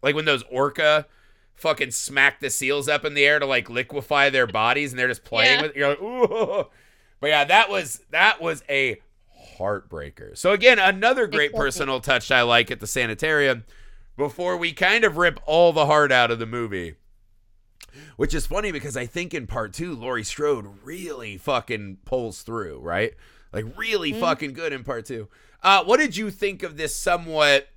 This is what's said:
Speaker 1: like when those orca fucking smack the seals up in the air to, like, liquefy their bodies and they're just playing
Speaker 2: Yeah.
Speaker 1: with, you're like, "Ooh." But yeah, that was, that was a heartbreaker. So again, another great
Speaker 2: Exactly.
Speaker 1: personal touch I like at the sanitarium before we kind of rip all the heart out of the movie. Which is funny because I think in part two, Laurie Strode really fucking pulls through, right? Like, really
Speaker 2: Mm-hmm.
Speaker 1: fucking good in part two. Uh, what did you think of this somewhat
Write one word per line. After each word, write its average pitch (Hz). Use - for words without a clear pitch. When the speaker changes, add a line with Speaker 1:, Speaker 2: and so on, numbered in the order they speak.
Speaker 1:
like 143
when 156
those 143
orca 147
fucking 147
smack 139
the 135
seals 135
up 147
in 147
the 143
air 147
to, 143
like, 131
liquefy 139
their 131
bodies 120
and 127
they're 127
just 123
playing 117
Speaker 2:
Yeah. -
Speaker 1:
with, 143
you're 139
like, 147
"Ooh." 220
But 143
yeah, 151
that 196
was, 185
that 180
was 165
a 135
heartbreaker. 80
So 185
again, 233
another 208
great 147
Speaker 2:
Exactly. -
Speaker 1:
personal 131
touch 123
I 127
like 120
at 120
the 107
sanitarium 131
before 175
we 170
kind 208
of 170
rip 170
all 170
the 151
heart 147
out 120
of 117
the 113
movie. 98
Which 143
is 147
funny 196
because 143
I 123
think 175
in 131
part 110
two, 170
Laurie 120
Strode 139
really 135
fucking 107
pulls 120
through, 95
right? 87
Like, 107
really 196
Speaker 2:
Mm-hmm. 214
Speaker 1:
fucking 156
good 156
in 127
part 120
two. 113
Uh, 190
what 202
did 277
you 208
think 196
of 160
this 151
somewhat 160